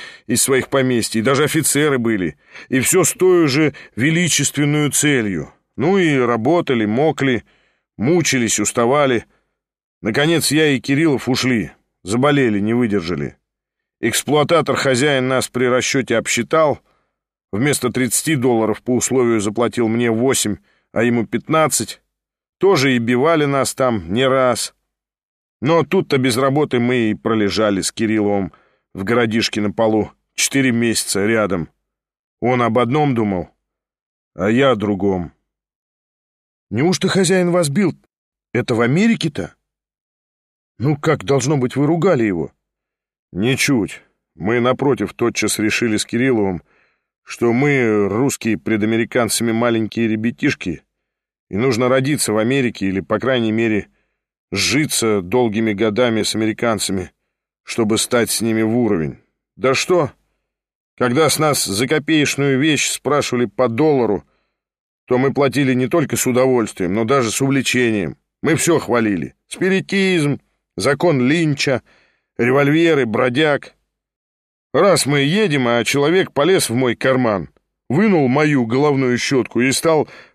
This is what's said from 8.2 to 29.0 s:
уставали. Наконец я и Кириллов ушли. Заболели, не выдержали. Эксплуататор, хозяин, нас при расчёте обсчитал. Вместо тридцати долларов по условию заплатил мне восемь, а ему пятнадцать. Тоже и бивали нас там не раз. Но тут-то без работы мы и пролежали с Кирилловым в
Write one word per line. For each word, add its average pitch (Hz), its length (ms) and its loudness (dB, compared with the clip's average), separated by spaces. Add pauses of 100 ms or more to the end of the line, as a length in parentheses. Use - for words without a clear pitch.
уставали. 123 680 0 (760)
Наконец 143 500 0
я 156 160 2
и 131 120 0
Кириллов 139 500 -2
ушли. 120 420 -2 (320)
Заболели, 120 560 2
не 107 140 -2
выдержали. 90 640 -2 (640)
Эксплуататор, 143 760 0
хозяин, 131 520 0
нас 131 200 -2
при 127 200 -2
расчёте 120 500 0
обсчитал. 127 600 0 (720)
Вместо 123 400 -2
тридцати 131 440 -2
долларов 117 460 0
по 123 140 -2
условию 120 460 0
заплатил 110 460 -2
мне 117 220 0
восемь, 113 480 0 (340)
а 110 120 0
ему 120 220 2
пятнадцать. 143 760 -2 (580)
Тоже 139 360 4
и 120 40 2
бивали 135 460 2
нас 139 280 -2
там 110 380 -2
не 123 160 0
раз. 127 460 0 (880)
Но 156 220 2
тут-то 151 340 0
без 127 200 0
работы 135 420 0
мы 120 320 0
и - 20 0
пролежали 101 680 0
с - 100 -4
Кирилловым 101 640 -2 (400)
в 90 100 -8